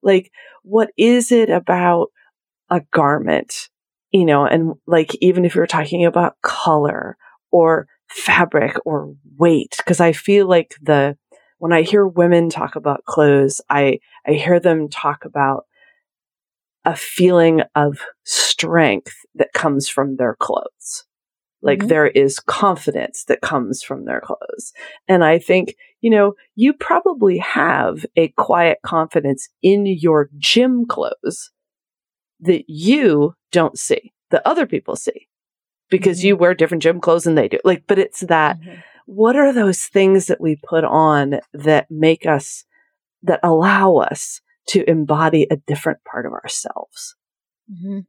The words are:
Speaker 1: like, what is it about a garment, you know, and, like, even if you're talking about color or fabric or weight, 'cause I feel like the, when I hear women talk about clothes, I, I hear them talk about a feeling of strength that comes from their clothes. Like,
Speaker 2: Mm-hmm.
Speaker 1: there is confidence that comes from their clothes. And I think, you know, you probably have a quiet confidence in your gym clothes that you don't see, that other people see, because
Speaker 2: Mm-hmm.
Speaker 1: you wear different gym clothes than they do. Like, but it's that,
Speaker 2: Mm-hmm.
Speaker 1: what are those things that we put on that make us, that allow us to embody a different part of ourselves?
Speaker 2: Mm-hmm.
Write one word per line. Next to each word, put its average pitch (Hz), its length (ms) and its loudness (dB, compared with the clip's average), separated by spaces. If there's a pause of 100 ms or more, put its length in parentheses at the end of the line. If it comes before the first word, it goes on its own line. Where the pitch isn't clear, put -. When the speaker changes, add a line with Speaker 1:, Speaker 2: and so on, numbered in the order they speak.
Speaker 1:
like, 190 280 0 (320)
what 220 340 0
is 240 340 2
it 226 180 4
about 175 600 0 (580)
a 175 120 0 (100)
garment, - 760 -2 (420)
you 185 140 4
know, 143 200 4
and, 165 280 0 (120)
like, 160 360 0
even 180 240 2
if 170 100 -2
you're 170 120 0
talking 165 380 -2
about 170 360 0
color - 760 -2 (340)
or 160 360 2 (220)
fabric - 640 -2 (100)
or 147 280 -6 (240)
weight, 160 480 0
'cause 170 160 0
I 170 100 4
feel 202 360 0
like 175 340 0
the, 143 360 0 (420)
when 170 140 -2
I 165 100 4
hear 202 220 2
women 170 440 2
talk 151 260 -8
about 139 300 -6
clothes, 139 640 2
I, 139 300 0 (280)
I 147 60 0
hear 170 260 2
them 160 300 0
talk 147 340 -6
about 139 400 -4 (1200)
a 165 100 -2
feeling 170 680 2 (140)
of 147 240 -2 (240)
strength - 920 -2 (220)
that - 180 -2
comes 139 360 -2
from 135 260 -4
their 123 240 -2
clothes. - 680 -8 (560)
Like, 143 180 0
Speaker 2:
Mm-hmm. - 100 -4
Speaker 1:
there 156 180 2
is 139 320 0
confidence - 840 -4
that - 160 -4
comes 127 420 -6
from 135 220 -12
their 64 160 -8
clothes. - 500 -14 (360)
And 180 180 2
I 160 140 4
think, - 360 -2 (260)
you 233 100 0
know, 202 240 2 (200)
you 247 180 2
probably 277 680 0
have 147 680 -2 (100)
a 165 140 2
quiet - 560 0
confidence 160 640 -4 (120)
in 202 240 2
your 160 520 0
gym 240 480 0
clothes - 680 -8 (880)
that 170 300 -2
you 165 640 0 (180)
don't 165 260 0
see, - 360 -6 (160)
that - 160 0
other 320 220 0
people - 280 -6
see, - 320 -10 (640)
because 185 300 0
Speaker 2:
Mm-hmm. 180 80 0
Speaker 1:
you 202 100 4
wear 175 160 4
different 160 300 -2
gym 170 180 2
clothes 170 240 4
than 160 100 2
they 123 140 2
do. - 160 -2
Like, 180 220 2
but 196 120 2
it's - 220 -2
that, 165 380 0
Speaker 2:
Mm-hmm. 175 200 -20 (280)
Speaker 1:
what 220 280 2
are 277 160 4
those 208 320 0
things 190 440 2
that 185 120 -2
we 160 240 -2
put 160 220 -2
on 147 540 2 (140)
that 151 360 0
make 160 360 0
us, 147 380 -2 (600)
that - 200 -2
allow 180 540 4
us - 440 -4 (260)
to 175 220 0
embody 156 600 2
a 156 60 0
different 147 480 -6
part - 240 -10
of 57 60 -10
ourselves? - 840 -14 (560)
Speaker 2:
Mm-hmm. 190 380 -10